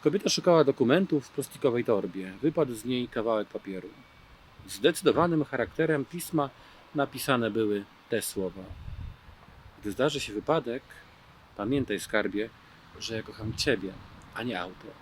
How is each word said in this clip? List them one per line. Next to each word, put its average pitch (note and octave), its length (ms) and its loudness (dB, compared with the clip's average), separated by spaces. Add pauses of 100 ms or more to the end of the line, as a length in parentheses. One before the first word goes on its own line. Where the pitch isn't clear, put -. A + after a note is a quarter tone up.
Kobieta F#3 260 2
szukała E3 340 6
dokumentów C#3 640 4
w - 20 -20
plastikowej A#2+ 560 0
torbie. F#2+ 560 -2
Wypadł D3+ 320 2
z A2+ 120 -10
niej B2 220 -2
kawałek A2 400 0
papieru. F#2 420 -10 (760)
Zdecydowanym D#3 760 4
charakterem C#3 600 0
pisma D#3 440 -4 (460)
napisane C3 560 0
były G#2 320 0 (260)
te A2 120 0
słowa: F#2 420 -6 (1160)
„Gdy G#2 100 -6
zdarzy C#3 280 0
się - 140 -10
wypadek, B2 500 -2 (760)
pamiętaj, A2 420 0
skarbie, G#2 500 -2 (500)
że A2+ 160 -8
ja A2 80 -6
kocham G#2+ 300 -8
ciebie, G2 380 0 (420)
a A2+ 100 -6
nie A2+ 180 -4
auto”. F#2 260 -10 (140)